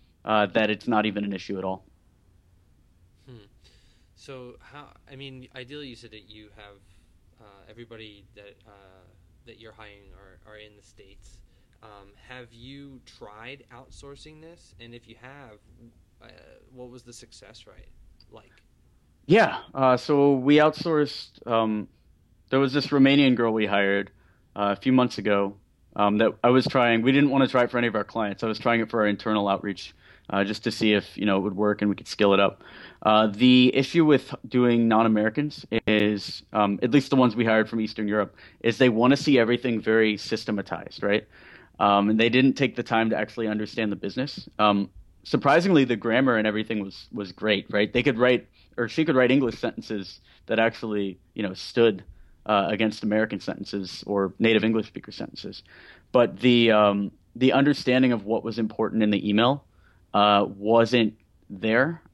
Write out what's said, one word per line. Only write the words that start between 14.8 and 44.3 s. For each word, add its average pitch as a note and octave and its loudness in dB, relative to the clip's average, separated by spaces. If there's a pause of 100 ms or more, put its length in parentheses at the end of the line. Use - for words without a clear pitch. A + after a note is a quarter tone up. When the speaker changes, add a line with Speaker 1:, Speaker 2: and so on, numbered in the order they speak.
Speaker 2:
if A#2 -20
you A2+ -20
have, B2+ -20 (640)
uh, A2 -20 (440)
what B2 -18
was B2 -20
the A#2+ -20
success A2 -20
rate - -20 (420)
like? A2 -20 (760)
Speaker 1:
Yeah. F#3+ 2 (160)
Uh, C3 2
so C#3+ 2
we C3+ 2
outsourced, D3+ -2
um, A2 -2 (600)
there C3+ 2
was C3+ 2
this C#3 -2
Romanian C#3 4
girl A#2 0
we A2 0
hired, G2 0 (460)
uh, G2+ -2
a - -20
few C3 0
months B2 0
ago, G2+ -2 (400)
um, G#2 0
that A2 2
I A#2+ 4
was B2+ 4
trying, A#2 2
we B2+ 2
didn't C#3+ 2
wanna C3+ 2
try B2 2
it A#2 0
for B2+ -4
any A#2+ 0
of G#2+ -4
our G#2+ -2
clients. G#2 -6
I A2+ -4
was A2 -6
trying A#2 0
it A2 -4
for A#2 -2
our G#2 2
internal G#2 -2
outreach, G2 -6 (340)
uh, G2 -2
just G#2 -4
to A2+ -2
see G#2+ 2
if, - -2
you G#2 -4
know, G2 2
it - 0
would G2 -6
work G#2 -2
and G#2 0
we G2+ -2
could - -12
scale G2+ 2
it F#2+ 4
up. G2 -2 (380)
Uh, G#2+ 4
the B2+ 4
issue D3 0
with C#3+ 2 (140)
doing A#2+ 2
non-Americans A2+ 0 (220)
is, G#2+ -2 (100)
um, G2+ 0
at A#2+ -2
least C3+ 2
the C#3 2
ones B2 2
we A#2+ -2
hired A2 2
from A2+ -6
Eastern A2 -6
Europe, G2+ -2 (280)
is A#2 -2
they C3 4
wanna A#2+ 4
see C#3 2
everything A#2 0
very A2 0
systematized, - -8
right? G2+ -2 (520)
Um, G2+ 4
and A2 0
they A2+ 2
didn't C3 2
take C3 -2
the A#2+ -8
time A2+ -2
to G#2+ -2
actually A2 -6
understand G#2+ -6
the F#2+ -6
business. G#2+ -10 (100)